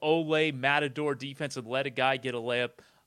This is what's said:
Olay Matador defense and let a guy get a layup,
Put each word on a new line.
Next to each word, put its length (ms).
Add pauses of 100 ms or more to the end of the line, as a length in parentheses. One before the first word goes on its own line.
Olay 500
Matador 640
defense 420
and 80
let 220
a 40
guy 260
get 180
a 40
layup, 340 (340)